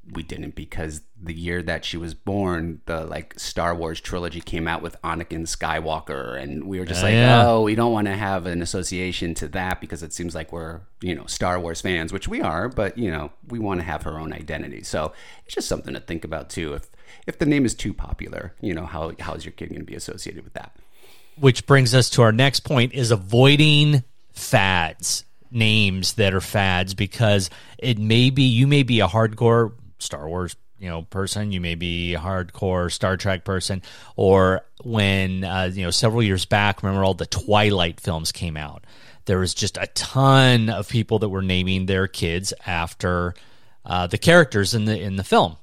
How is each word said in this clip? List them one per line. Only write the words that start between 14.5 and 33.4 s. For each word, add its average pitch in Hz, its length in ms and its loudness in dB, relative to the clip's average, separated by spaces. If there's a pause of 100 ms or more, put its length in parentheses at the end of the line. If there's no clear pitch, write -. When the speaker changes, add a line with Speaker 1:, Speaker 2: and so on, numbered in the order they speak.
Speaker 1:
So - 300 -4 (320)
it's - 100 -14
just - 140 -6
something 71 240 -6
to 60 80 -10
think 85 240 -10
about, 78 240 -8
too. 76 240 -6
If, - 160 -10 (360)
if - 140 -10
the 170 60 2
name 143 200 4
is 110 80 0
too 101 200 -4
popular, - 680 -8
you 104 140 -4
know, 80 120 -6
how, 80 360 -8
how's 80 240 -10
your - 80 -14
kid - 180 -12
gonna - 140 -12
be - 100 -14
associated - 480 -12
with - 100 -20
that? - 220 -14 (640)
Speaker 2:
Which 139 280 4
brings 131 300 6
us 127 160 6
to 127 120 4
our 110 100 6
next 127 260 4
point, 127 340 0
is 123 160 0
avoiding 143 960 6 (300)
fads, 92 920 0 (260)
names 107 640 2
that 98 200 2
are 92 80 0
fads, 95 520 0
because 101 560 2 (280)
it 123 200 -2
may 113 320 4
be, 135 140 2
you 127 240 4
may 143 160 4
be 120 160 2
a 95 80 4
hardcore 113 640 2 (280)
Star 73 280 -10
Wars, 87 280 -6 (240)
you 92 100 -10
know, 82 140 -8
person, 101 500 -4
you 90 80 -2
may 85 140 -2
be 87 380 -4
a 80 60 -4
hardcore 90 720 -2
Star 95 240 0
Trek 92 300 -4